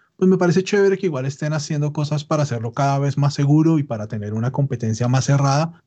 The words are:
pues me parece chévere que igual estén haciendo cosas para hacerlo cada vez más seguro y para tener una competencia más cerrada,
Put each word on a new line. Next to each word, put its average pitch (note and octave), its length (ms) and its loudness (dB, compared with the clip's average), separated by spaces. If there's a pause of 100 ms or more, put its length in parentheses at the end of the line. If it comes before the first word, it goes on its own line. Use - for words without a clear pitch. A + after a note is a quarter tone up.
(180)
pues F#3 120 4
me F#3 80 4
parece F3+ 280 2
chévere G3 320 2
que F#3+ 80 -6
igual C3+ 200 -4
estén D3 280 -6
haciendo D3 400 -4
cosas D3 320 -4
para D3 180 0
hacerlo A#2 300 -4
cada C#3 260 0
vez C#3 180 -2
más C#3+ 160 2
seguro D#3 460 4
y C#3+ 40 -2
para A2 240 -6
tener G#2+ 260 -6
una A2+ 180 -2
competencia A#2+ 560 -2
más C3 160 2
cerrada, C#3+ 640 0